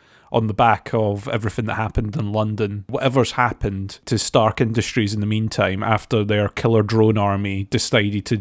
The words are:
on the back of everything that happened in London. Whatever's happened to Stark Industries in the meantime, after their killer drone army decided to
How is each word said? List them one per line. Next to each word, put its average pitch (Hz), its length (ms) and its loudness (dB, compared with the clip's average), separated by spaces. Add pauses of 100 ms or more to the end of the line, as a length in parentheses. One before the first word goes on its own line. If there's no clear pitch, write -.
(320)
on 113 140 2
the 104 80 -2
back 113 400 2
of 104 340 0
everything 113 380 -4
that 110 80 -4
happened 107 420 -4
in 104 160 -4
London. 107 560 -2
Whatever's 131 440 0
happened 98 720 -2
to 113 120 0
Stark 110 440 2
Industries 110 520 0
in 110 60 -4
the 104 60 -2
meantime, 107 560 0
after 107 420 0
their 104 240 0
killer 113 340 2
drone 110 360 4
army 98 460 -2
decided 104 600 0
to 113 140 0